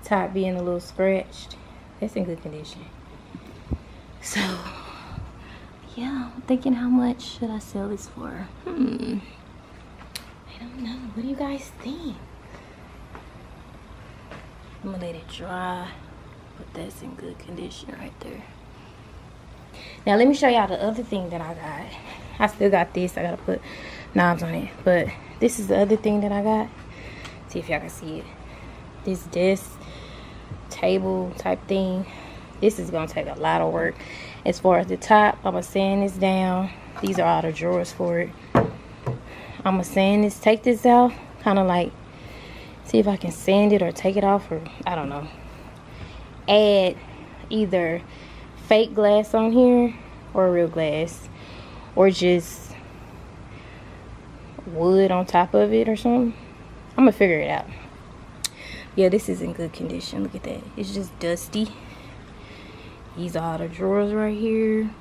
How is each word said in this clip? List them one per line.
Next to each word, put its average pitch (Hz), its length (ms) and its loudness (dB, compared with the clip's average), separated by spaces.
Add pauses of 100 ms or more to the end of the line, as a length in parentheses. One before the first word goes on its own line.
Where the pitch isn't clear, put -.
top 196 300 0
being 190 220 0
a 180 80 -4
little 175 160 -2
scratched, - 760 -2 (440)
that's 214 160 -6
in 202 100 -2
good 165 160 -8
condition. 151 440 -14 (1400)
So, - 200 -4 (1500)
yeah, 247 380 -6
I'm 247 100 -12
thinking, 254 300 2
how 240 160 0
much 247 320 4
should - 280 -8
I 214 100 -6
sell 202 300 -8
this 202 180 -8
for? - 400 -12 (160)
Hmm. 320 560 -2 (1400)
I - 40 -20
don't 240 200 -16
know. 240 180 -8 (160)
What 226 100 -8
do 262 40 -6
you 277 80 -4
guys 277 360 -8 (100)
think? 285 340 -10 (2750)
I'm 196 80 -10
gonna 180 140 -10
let 170 100 -8
it 160 120 -16
dry, 180 600 -8 (680)
but - 160 -18
that's 180 280 -12
in - 140 -14
good 175 240 -14
condition - 600 -14
right - 200 -14
there. - 240 -16 (1600)
Now, 202 100 6
let 233 120 8
me 285 60 8
show 277 140 4
y'all 233 200 6
the 185 140 -2
other 220 220 -2
thing 185 260 -4
that 170 120 -6
I 160 120 -8
got. 156 320 -10 (540)
I 214 80 4
still 202 220 4
got 175 240 4
this. 180 240 -2
I - 60 -4
gotta 170 140 -4
put - 240 -4 (540)
knobs 175 260 6
on 165 120 -4
it, 165 160 -6 (140)
but 175 240 4 (320)
this 240 200 2
is 202 80 -4
the 190 100 4
other 202 200 6
thing 208 240 2
that 202 100 0
I 202 100 0
got. 214 280 2 (800)
See 180 100 -6
if 165 100 -12
y'all 151 100 0
can 165 100 -12
see 160 300 -12
it. 165 60 -14 (800)
This 185 200 -4
desk 185 460 0 (1000)
table 185 680 0
type - 300 -4
thing. 190 380 0 (560)
This - 180 4
is 165 100 -6
gonna 160 180 -4
take 151 200 -4
a 143 60 -8
lot 160 280 2
of 165 120 0
work. 170 220 0 (500)
As 180 140 0
far 180 200 6
as 175 80 -2
the 185 100 -2
top, 208 460 6
I'ma 180 180 0
sand 196 420 2
this 196 100 0
down. 185 560 2 (320)
These 196 180 0
are 170 80 6
all 165 140 4
the 165 100 -2
drawers 175 400 0
for 175 280 -2
it. 175 100 -2 (1300)
I'ma 190 200 2
sand 202 400 4
this, 208 160 0
take 220 240 4
this 240 220 4
out, 247 280 10 (300)
kinda 196 200 4
like, 175 280 2 (920)
see 226 140 4
if 202 80 6
I 196 100 2
can 175 140 -4
sand 202 420 4
it 202 80 6
or 170 100 0
take 190 240 -2
it 202 80 2
off, 196 280 2
or 160 100 -4 (240)
I 180 100 -2
don't 143 140 -4
know. 147 180 -8 (1200)
Add 202 480 8 (540)
either 175 520 2 (640)
fake 220 260 6
glass 208 400 4
on 226 180 4
here 247 420 6 (400)
or 185 180 4
real 175 160 4
glass, 160 640 -2 (640)
or 196 140 8
just 180 640 0 (1900)
wood 185 460 4
on 180 140 2
top 180 280 4
of 208 200 6
it 226 140 4
or 220 80 2
something. 240 380 2 (640)
I'ma 254 140 8
figure 180 280 4
it 147 100 -2
out. - 180 -2 (1300)
Yeah, 190 140 6
this 202 200 0
is 180 120 -2
in 170 120 -4
good 170 200 -6
condition. 170 500 -6
Look - 120 -6
at 185 80 -10
that. - 180 -8 (140)
It's 196 180 -6
just 196 260 -6
dusty. 175 520 -2 (1400)
These 170 200 -6
are 160 180 -2
all 160 40 -4
the 165 100 -4
drawers 190 440 0
right 214 240 0
here. 220 540 2 (120)